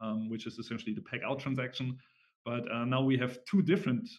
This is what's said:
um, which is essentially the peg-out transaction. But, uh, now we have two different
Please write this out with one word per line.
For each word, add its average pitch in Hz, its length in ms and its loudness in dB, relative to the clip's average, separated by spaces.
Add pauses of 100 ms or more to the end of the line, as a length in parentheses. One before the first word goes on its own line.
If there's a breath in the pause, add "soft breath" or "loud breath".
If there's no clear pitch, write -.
um, 110 280 -2
which 110 180 -6
is 110 120 -8
essentially 110 360 -4
the - 80 -4
peg-out 127 380 -4
transaction. 131 580 -2 (460 loud breath)
But, 120 260 -2
uh, 117 140 0
now 127 180 4
we 135 160 6
have 127 200 0 (120)
two 190 120 6
different 131 460 2 (100)